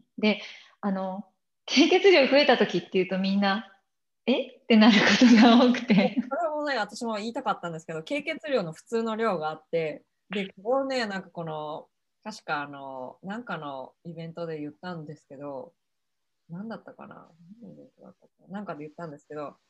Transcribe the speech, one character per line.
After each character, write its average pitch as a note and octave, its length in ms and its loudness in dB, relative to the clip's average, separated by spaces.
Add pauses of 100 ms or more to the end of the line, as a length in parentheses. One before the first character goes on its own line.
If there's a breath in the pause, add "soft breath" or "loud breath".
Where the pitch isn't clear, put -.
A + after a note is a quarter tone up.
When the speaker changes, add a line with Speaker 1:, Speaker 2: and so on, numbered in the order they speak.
(180)
Speaker 1:
で、 G#3+ 240 0 (400 loud breath)
あ G3+ 100 -2
の、 F#3+ 340 -6 (400)
経 D4+ 220 4
血 F#4+ 240 6
量 C#4+ 160 6
増 C4+ 100 4
え C#4+ 80 6
た B3+ 120 4
時 G3 220 0
っ - 100 -10
て - 80 -2
い F#3 60 2
う F3+ 40 -4
と、 F#3+ 120 -6
み G3 180 -2
ん - 20 2
な、 G3+ 340 -2 (540)
「え？」 C#4 320 -2
っ - 80 -20
て A#3 80 4
な G#3+ 140 10
る G#3 100 6
こ - 60 4 (120)
と A#3 240 8
が A#3 240 8
多 B3 60 6
く - 140 -2
て。 G3+ 380 4
Speaker 2:
<laughs> - 60 -10
こ C4+ 60 -6
れ E4 140 -4
も D4+ 180 -6
ね、 C#4 100 -2
私 G#3 280 -6
も A3+ 100 -4
言 G#3 120 -6
い A#3 60 -10
た C4+ 80 -8
か G#3 100 -4
っ F#3+ 100 -6
た F3 80 -8
ん E3 40 -8
で D#3+ 60 -10
す - 60 -18
け E3 80 -12
ど、 D#3+ 100 -8
経 C#4+ 180 -6
血 D4+ 280 -10
量 A#3+ 140 0
の E3 100 -8
普 - 100 -20
通 A3+ 200 -4
の A3 120 -4
量 G#3+ 220 -2
が D3+ 120 -4
あ D#3+ 60 -8
っ - 140 -20
て、 D#3+ 340 -4 (260)
で、 F#3+ 220 -8 (100)
こ A#3+ 180 -2
れ - 20 -2
を C4+ 40 -4
ね、 B3+ 200 -4
な G3 140 -8
ん - 20 -12
か F#3 80 -20
こ E3+ 160 -10
の、 D3+ 420 -10 (340)
確 G#3+ 220 -16
か D3 200 -6
あ C#3 40 -12
の、 C3+ 560 -14
な G3 140 -10
ん A#3+ 80 -14
か F#3+ 120 -8
の C#3 360 -12 (100)
イ E3+ 100 -16
ベ E3 140 -14
ン E3 60 -16
ト E3+ 120 -10
で D#3+ 140 -10
言 D3 120 -10
っ - 20 -20
た F3+ 200 -14
ん D#3 120 -14
で D3+ 100 -16
す - 100 -20
け C#3 120 -20
ど、 C3+ 360 -14 (760)
な E3+ 140 -14
ん A3+ 40 -14
だ G#3+ 100 -12
っ - 60 -18
た - 100 -20
か - 140 -20
な？ - 220 -20 (320)
何 F#3 80 -20
の - 60 -20
イ - 20 -20
ベ - 60 -20
ン - 120 -20
ト - 60 -20
だ - 80 -20
っ - 100 -20
た - 80 -20
か - 60 -20 (140)
な？ E3+ 100 -16
な G#3+ 40 -10
ん G3 40 -12
か E3+ 100 -12
で D3 80 -14
言 D3+ 60 -14
っ D3+ 40 -20
た E3+ 120 -14
ん D#3 60 -14
で C#3+ 80 -18
す - 80 -20
け D3+ 80 -16
ど、 D3 200 -12 (140)